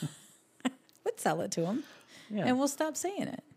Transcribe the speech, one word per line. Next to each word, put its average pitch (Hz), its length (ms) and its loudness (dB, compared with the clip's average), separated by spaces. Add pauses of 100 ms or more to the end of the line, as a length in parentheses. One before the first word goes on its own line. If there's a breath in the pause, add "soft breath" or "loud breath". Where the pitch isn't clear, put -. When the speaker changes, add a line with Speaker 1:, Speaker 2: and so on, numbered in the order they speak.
Speaker 1:
<laughs> - 1040 -8
Speaker 2:
We'd 480 140 -2
sell 165 220 2
it 190 100 -2
to 165 140 2
'em. 240 180 0 (460 loud breath)
Speaker 1:
Yeah. 208 160 0
Speaker 2:
And 254 140 6
we'll 277 80 4
stop 311 280 0
saying 370 320 -2
it. - 160 -8 (140)